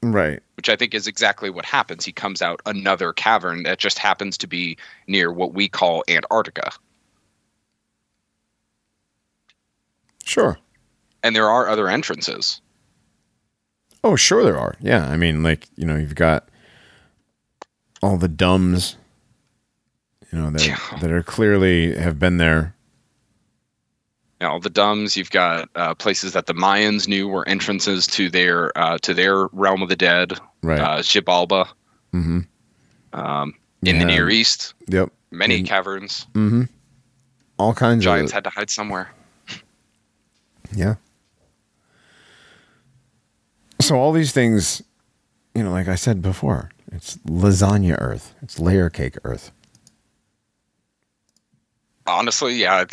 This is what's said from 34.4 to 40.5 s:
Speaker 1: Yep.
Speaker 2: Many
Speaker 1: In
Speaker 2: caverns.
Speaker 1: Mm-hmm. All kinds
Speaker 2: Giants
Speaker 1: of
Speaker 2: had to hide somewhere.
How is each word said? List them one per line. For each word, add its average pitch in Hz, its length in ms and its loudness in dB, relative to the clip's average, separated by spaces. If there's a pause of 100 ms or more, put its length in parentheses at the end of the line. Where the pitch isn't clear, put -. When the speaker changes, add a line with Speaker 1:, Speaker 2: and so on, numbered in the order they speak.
Speaker 1:
Yep. 92 220 2 (200)
Speaker 2:
Many 104 300 0
Speaker 1:
In 92 60 -4
Speaker 2:
caverns. 98 680 -6
Speaker 1:
Mm-hmm. 110 280 2 (960)
All 110 160 2
kinds 117 300 4
Speaker 2:
Giants 98 280 2
Speaker 1:
of - 20 -6
Speaker 2:
had 104 100 -4
to 95 60 -6
hide 104 200 -6
somewhere. 101 400 -8 (1600)